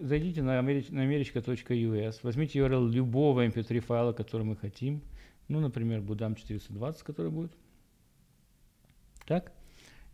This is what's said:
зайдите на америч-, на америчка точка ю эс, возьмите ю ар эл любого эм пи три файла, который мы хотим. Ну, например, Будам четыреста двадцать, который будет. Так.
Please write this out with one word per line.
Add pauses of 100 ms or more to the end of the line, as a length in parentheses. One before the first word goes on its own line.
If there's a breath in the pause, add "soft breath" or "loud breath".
зайдите
на
америч-,
на
америчка
точка
ю
эс,
возьмите
ю
ар
эл
любого
эм
пи
три
файла,
который
мы
хотим. (480 soft breath)
Ну,
например,
Будам
четыреста
двадцать,
который
будет. (1700)
Так. (600 soft breath)